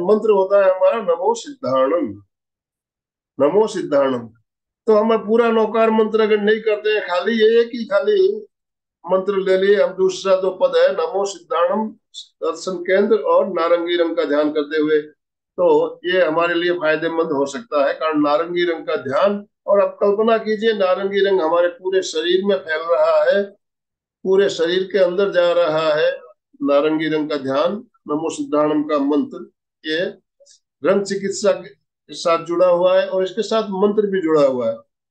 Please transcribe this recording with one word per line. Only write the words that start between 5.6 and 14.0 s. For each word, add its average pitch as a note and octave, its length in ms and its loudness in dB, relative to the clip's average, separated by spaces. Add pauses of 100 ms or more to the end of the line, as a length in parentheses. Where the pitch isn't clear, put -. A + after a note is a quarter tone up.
मंत्र A3 300 0
अगर G#3+ 200 2
नहीं G#3+ 200 2
करते G#3 300 -2
हैं, G#3+ 160 -2
खाली F3+ 260 -2
ये A3+ 320 4
कि A#3 200 -8
खाली G3+ 640 0 (580)
मंत्र F#3+ 320 -2
ले F#3+ 200 2
लिए G3 260 4
हम, F3+ 100 0
दूसरा F#3 440 0
जो F#3 140 -2 (120)
पद F3 140 2
है F3 160 4
नमो E3 320 -4
सिद्धाणम F3+ 640 -4 (560)
दर्शन F3 380 -6
केंद्र G3+ 340 2
और F#3+ 320 2
नारंगी E3+ 480 0
रंग E3 200 -2